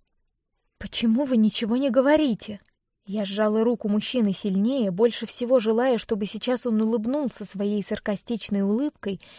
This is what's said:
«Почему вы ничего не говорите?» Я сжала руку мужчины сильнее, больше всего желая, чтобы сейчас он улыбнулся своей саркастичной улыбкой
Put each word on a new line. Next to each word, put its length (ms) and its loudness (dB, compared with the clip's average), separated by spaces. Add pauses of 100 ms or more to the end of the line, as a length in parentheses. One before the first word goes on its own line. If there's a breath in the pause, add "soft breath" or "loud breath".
(760)
«Почему 480 0
вы 120 2
ничего 380 2
не 140 2
говорите?» 720 2 (480)
Я 140 -4
сжала 400 2
руку 240 0
мужчины 460 0
сильнее, 580 0
больше 340 0
всего 340 0
желая, 380 2
чтобы 280 -4
сейчас 400 -4
он 160 2
улыбнулся 640 -2
своей 360 -2
саркастичной 800 -4
улыбкой 580 -2 (180 loud breath)